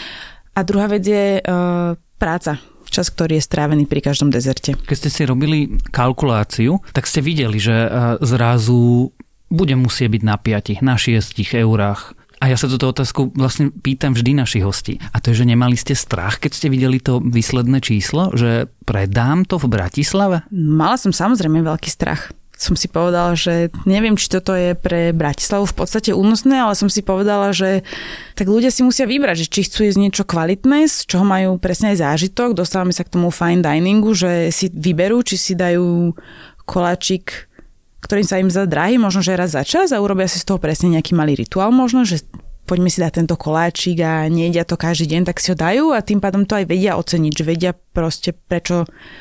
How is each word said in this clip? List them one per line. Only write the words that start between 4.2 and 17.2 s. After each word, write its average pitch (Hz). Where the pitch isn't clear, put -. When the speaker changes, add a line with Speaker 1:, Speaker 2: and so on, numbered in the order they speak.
Speaker 1:
dezerte. 135
Speaker 2:
Keď -
ste 147
si -
robili 143
kalkuláciu, 123
tak -
ste -
videli, 131
že, 110
e, 113
zrazu 120
bude 160
musieť 127
byť 107
na 107
piatich, 104
na 131
šiestich 107
eurách. 110
A 135
ja 127
sa 131
túto 131
otázku 131
vlastne 135
pýtam 131
vždy 120
našich 120
hostí. -
A -
to -
je, 113
že 120
nemali 123
ste 135
strach, 101
keď 156
ste -
videli 131
to 127
výsledné 120